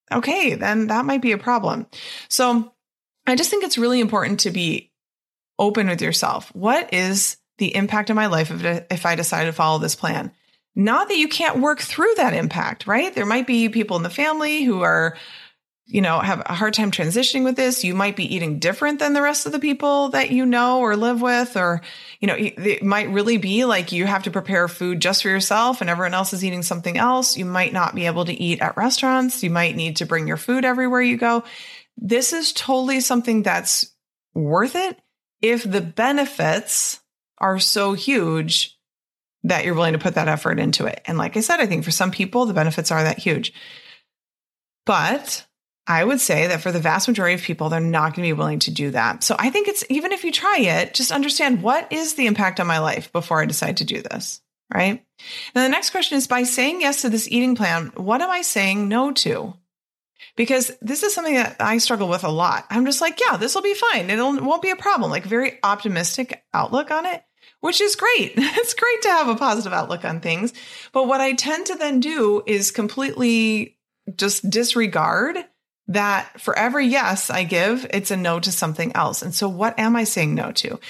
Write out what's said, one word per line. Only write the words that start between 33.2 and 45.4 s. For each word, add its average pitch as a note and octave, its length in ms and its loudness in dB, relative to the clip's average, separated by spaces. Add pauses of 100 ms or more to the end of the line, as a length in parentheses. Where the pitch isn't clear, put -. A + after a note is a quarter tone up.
that's - 500 0 (400)
worth E3+ 420 2
it F#4 220 -2 (440)
if A#3 280 0
the G3 120 0
benefits A3 1200 0 (380)
are F#3+ 200 2
so G3+ 340 2
huge D#3+ 840 0 (640)
that E3+ 200 2
you're F3 100 0
willing E3 200 2
to D#3+ 60 0
put E3+ 160 -2
that D#3 120 2
effort D#3 320 0
into D#3 260 0
it. - 200 -6
And E3 120 -4
like - 200 -2
I - 20 0
said, E4+ 200 0
I C4+ 60 2
think E3 200 -2
for E3+ 60 -2
some F#3 200 2
people, G3 340 0
the G#3+ 80 0
benefits D#3+ 380 0
are D#3+ 120 2
that D#3 160 0
huge. - 340 -2 (1300)
But G3 600 0 (420)